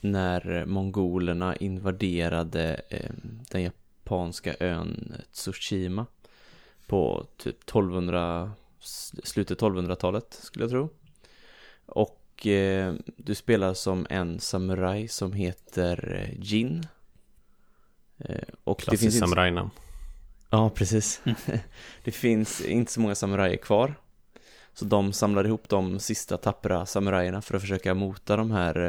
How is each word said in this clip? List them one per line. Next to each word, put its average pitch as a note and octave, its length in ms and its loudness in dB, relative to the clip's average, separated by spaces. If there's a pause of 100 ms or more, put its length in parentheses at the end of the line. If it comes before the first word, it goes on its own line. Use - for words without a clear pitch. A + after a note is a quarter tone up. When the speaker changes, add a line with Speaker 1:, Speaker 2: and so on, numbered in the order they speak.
Speaker 1:
när F2+ 640 0
mongolerna F2+ 920 0
invaderade, E2+ 1300 0
eh, - 220 -8 (400)
den F#2 120 -2
japanska - 960 -4
ön E2+ 540 -4 (180)
Tsushima F#2+ 760 -4 (800)
på A#1+ 400 2 (100)
typ - 300 -8
tolvhundra, F2+ 840 0 (280)
s-, - 320 -12 (160)
slutet F#2+ 300 -2
tolvhundratalet F#2 840 0
skulle - 220 -6
jag A#2 60 0
tro. C3+ 180 0 (1000)
Och, - 600 -2
eh, F#2+ 480 4 (220)
du - 180 -4
spelar F#2+ 400 2
som F#2 360 -2
en F2 300 -2
samuraj F#2 680 -2
som F#2+ 240 -4
heter, F2+ 840 -2
eh, F#2+ 260 -6
Jin. A#2+ 460 0 (1300)
Eh, - 180 -8 (280)
och - 140 0
det - 60 -8
Speaker 2:
Klassiskt A2 180 2
Speaker 1:
finns A2 120 6
inte G#2+ 120 4
Speaker 2:
samurajnamn. F2+ 440 4 (840)
Speaker 1:
Ja, A2 180 6
precis. G#2+ 540 0
Speaker 3:
Mm. A#2+ 120 0 (100)
Speaker 1:
<laughs> - 580 -8
Det A2+ 80 -4
finns A2 480 2
inte A2+ 320 0
så A#2 80 -2
många G#2 140 2
samurajer G2 420 2
kvar. B2 380 4 (800)
Så - 120 -8
de G2 280 4
samlar G2+ 340 2
ihop A2 220 -2
de F#2 320 2
sista - 360 -4
tappra F#2 500 0
samurajerna F#2+ 560 0
för - 120 -6
att G2 60 0
försöka F#2+ 340 0
mota G2 420 0
de A2 140 2
här, F2 280 2 (100)